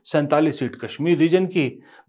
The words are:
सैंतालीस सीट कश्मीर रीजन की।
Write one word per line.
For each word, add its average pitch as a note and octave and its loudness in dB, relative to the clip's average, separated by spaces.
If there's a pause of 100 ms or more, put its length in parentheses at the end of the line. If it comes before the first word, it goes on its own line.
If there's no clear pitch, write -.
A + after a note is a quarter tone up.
सैंतालीस D3 0
सीट B2 -6
कश्मीर D3+ -2
रीजन E3+ 2
की। E3+ -2 (260)